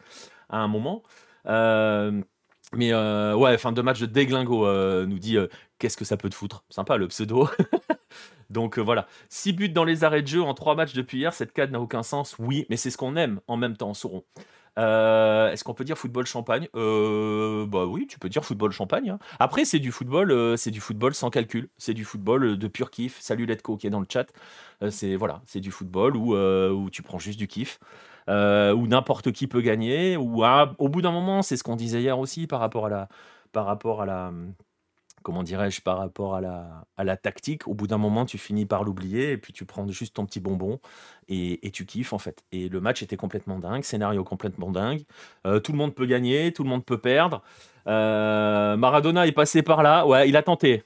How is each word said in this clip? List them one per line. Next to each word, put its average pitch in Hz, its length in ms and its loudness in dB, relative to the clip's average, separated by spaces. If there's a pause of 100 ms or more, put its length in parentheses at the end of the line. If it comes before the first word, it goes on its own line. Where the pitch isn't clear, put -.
(500)
à 107 80 -4
un 107 100 0
moment. 127 340 -4 (440)
Euh, 110 760 2 (520)
mais, 117 200 2
euh, 107 420 2
ouais, 123 240 6
fin 127 120 -2
de 117 120 0
match 123 180 0
de 117 60 -2
déglingo, 123 600 2
euh, 95 400 2
nous 95 140 -4
dit, 110 160 0
euh, « 98 100 4 (320)
Qu'est-ce - 200 -4
que 113 80 -8
ça 107 100 -2
peut 101 140 -6
te - 40 -8
foutre ? » - 360 -12
Sympa 104 260 -2
le 98 100 0
pseudo. 117 420 0 (520)
<laughs> - 500 -20
Donc, 113 280 -4
euh, 113 40 0
voilà. 107 240 2 (220)
Six - 240 -4
buts 196 160 -2
dans 165 160 2
les 160 180 2
arrêts 151 200 4
de 135 40 -6
jeu 160 160 0
en 139 120 -2
trois 151 200 0
matchs 151 180 -2
depuis 127 260 -6
hier, 156 140 -2
cette - 220 -8
can 139 140 0
n'a 123 120 -6
aucun 117 220 -4
sens. 143 360 -6
Oui, 131 320 -2
mais 110 60 0
c'est - 140 -4
ce - 80 -8
qu'on 135 160 -4
aime 135 320 0
en 120 100 -4
même 117 200 -2
temps, 104 180 -6
Sauron. 92 300 -10 (520)
Euh, 110 760 4
est-ce 107 100 -8
qu'on 120 120 -8
peut 131 100 -8
dire 147 120 -6
football 127 300 -6
champagne ? 120 480 -2
Euh, 107 920 0
bah 98 180 0
oui, 143 240 -4
tu - 100 -20
peux 92 120 -8
dire 147 140 -2
football 104 280 -2
champagne, 208 380 -4
hein. 98 80 -6 (200)
Après, 135 260 2
c'est 170 140 0
du 131 140 -2
football, 156 400 0
euh, 117 240 4
c'est 113 160 -6
du 107 80 -10
football 117 340 -2
sans 123 160 -4
calcul. 117 380 -4 (100)
C'est - 160 -6
du 110 100 -8
football, 107 400 0
euh, 107 120 2
de 104 100 -4
pur 120 240 -6
kiff. 123 300 -10
Salut 117 260 -4
Letco 110 300 -4
qui 104 100 -10
est 104 40 -2
dans 101 100 -2
le 95 120 -4
chat. 123 140 -2 (560)
Euh, 104 80 -2
c'est, 98 240 -4
voilà, 95 320 -4
c'est - 140 -10
du 95 100 -10
football 95 460 0
où, 113 180 0
euh, 95 360 2
où 98 200 -4
tu - 120 -12
prends 90 180 -12
juste 104 180 -10
du 104 80 -6
kiff. 113 320 -10 (520)
Euh, 101 420 4
où 117 140 2
n'importe 127 460 2
qui - 140 -6
peut 123 140 0
gagner, 120 560 0
où 117 280 0
à, 131 340 6
au 139 100 0
bout 170 140 0
d'un 180 80 2
moment, 185 320 0
c'est 135 160 -4
ce - 40 -8
qu'on 117 140 -4
disait 117 240 -2
hier 127 180 0
aussi 135 280 -6
par 139 120 -4
rapport 110 280 -2
à - 20 -2
la, 98 200 -4 (440)
par 107 140 -2
rapport 107 340 -2
à 101 60 -2
la, 92 260 -6 (880)
comment 90 200 -6
dirais-je, 98 400 -4
par 92 160 -2
rapport 95 360 -6
à 92 60 -4
la, 85 460 -10 (100)
à 98 80 -4
la 95 140 -2
tactique, - 500 -8
au 101 60 -6
bout 104 120 -4
d'un 107 120 -2
moment, 107 260 0
tu 117 140 -8
finis 104 260 -4
par 98 180 -2
l'oublier 101 500 -4
et 127 40 -4
puis - 160 -18
tu - 140 -16
prends 101 220 -10
juste 101 280 -10
ton 104 80 -4
petit 98 160 -8
bonbon 95 400 -4 (480)
et, 90 380 -4
et 101 40 -8
tu 95 140 -12
kiffes, 117 300 -8
en 101 40 -4
fait. - 320 -12
Et 92 200 -8
le 92 100 -6
match 107 220 -2
était 101 160 -8
complètement 98 400 -8
dingue, 98 240 -6
scénario 104 420 -2
complètement 98 460 -8
dingue. 113 320 -2 (440)
Euh, 101 140 2
tout 151 120 -4
le 147 40 -2
monde 147 180 0
peut 127 120 -2
gagner, 127 440 2
tout - 120 -4
le 135 80 -2
monde 127 160 -2
peut 123 100 0
perdre. 139 460 2 (440)
Euh, 107 920 2
Maradona 151 480 4
est 156 60 2
passé 151 280 4
par 156 220 6
là. 151 240 8
Ouais, 135 240 8
il 139 80 6
a 151 40 6
tenté. 147 440 4